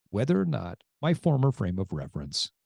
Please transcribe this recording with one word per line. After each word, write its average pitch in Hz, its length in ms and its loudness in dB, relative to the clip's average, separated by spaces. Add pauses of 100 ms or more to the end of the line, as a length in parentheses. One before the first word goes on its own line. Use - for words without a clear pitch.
whether 135 300 2
or 196 60 2
not 98 400 -4 (160)
my 165 120 2
former 139 380 2
frame 92 280 -2
of 95 120 -4
reference 71 600 -6 (140)